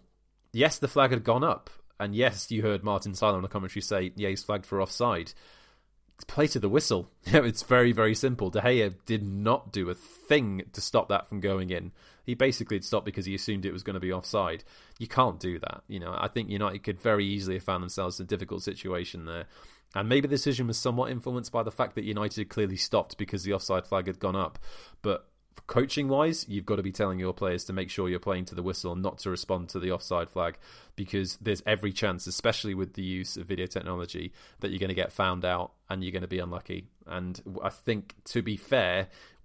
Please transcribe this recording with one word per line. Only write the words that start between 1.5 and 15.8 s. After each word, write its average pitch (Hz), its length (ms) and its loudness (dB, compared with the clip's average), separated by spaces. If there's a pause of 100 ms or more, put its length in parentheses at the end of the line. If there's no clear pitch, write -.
And 101 140 -2
yes, 104 380 2
you 110 100 0
heard 104 220 2
Martin 101 300 -2
Tyler 98 240 4
on 92 40 -2
the 92 60 -4
commentary 95 340 -4
say, 92 340 0
"Yeah, 101 140 -2
he's 95 140 -4
flagged 101 220 -2
for 98 160 0
offside." 98 520 0 (920)
Play 151 200 4
to 143 120 0
the 98 100 2
whistle. 107 480 2
<laughs> - 80 -20
It's 120 380 4
very, 123 280 8
very 110 240 4
simple. 123 340 0
De 101 120 2
Gea 113 340 4 (100)
did 107 180 0
not 104 500 0
do 92 160 0
a 90 60 -2
thing 107 760 2
to - 100 -8
stop - 280 2
that 101 180 2
from 101 140 -6
going 95 300 0
in. 90 200 -4 (340)
He 123 100 -2
basically 120 420 2
had 90 80 -4
stopped 104 200 0
because 101 200 -4
he 98 100 -4
assumed 98 300 -2
it 95 80 -2
was 92 100 -8
gonna 95 160 -4
be 92 140 0
offside. 90 500 -2 (340)
You 113 100 -8
can't 113 320 2
do 87 200 -2
that. - 280 -8